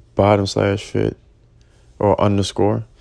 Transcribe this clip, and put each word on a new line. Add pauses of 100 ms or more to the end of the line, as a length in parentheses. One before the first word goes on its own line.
(140)
bottom
slash
fit (840)
or
underscore, (160)